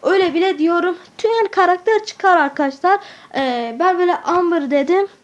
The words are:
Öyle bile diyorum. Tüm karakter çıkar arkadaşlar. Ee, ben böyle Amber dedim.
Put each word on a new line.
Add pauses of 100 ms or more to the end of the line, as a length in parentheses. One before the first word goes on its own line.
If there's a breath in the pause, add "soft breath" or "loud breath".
Öyle
bile
diyorum. (200)
Tüm
karakter
çıkar
arkadaşlar. (360 loud breath)
Ee,
ben
böyle
Amber
dedim. (160)